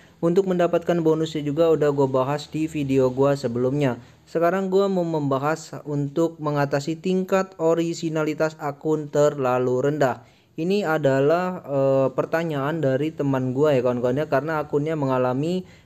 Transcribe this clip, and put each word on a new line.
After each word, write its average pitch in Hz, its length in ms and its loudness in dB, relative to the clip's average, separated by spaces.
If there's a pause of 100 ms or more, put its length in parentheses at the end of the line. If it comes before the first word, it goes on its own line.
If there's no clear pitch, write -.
(220)
Untuk 175 240 2
mendapatkan 170 560 0
bonusnya 156 400 0
juga 147 320 0
udah 147 160 2
gue 143 160 2
bahas 131 480 -2
di 156 160 -2
video 135 400 0
gue 135 240 2
sebelumnya. 127 640 -2 (320)
Sekarang 180 400 0
gue 196 160 2
mau 190 160 0
membahas 151 800 -2
untuk 151 560 -2
mengatasi 147 640 -2
tingkat 185 560 -2
orisinalitas 160 1040 0
akun 151 480 -4
terlalu 131 800 2
rendah. 135 320 0 (320)
Ini 190 320 -2
adalah, 156 800 2
eh, 135 480 2
pertanyaan 160 640 -2
dari 143 320 0
teman 131 460 -2
gue 147 180 2
ya 123 80 2
kawan-kawan 123 400 0
ya, 151 80 -4
karena 151 320 -2
akunnya 147 320 -2
mengalami 139 720 -2 (220)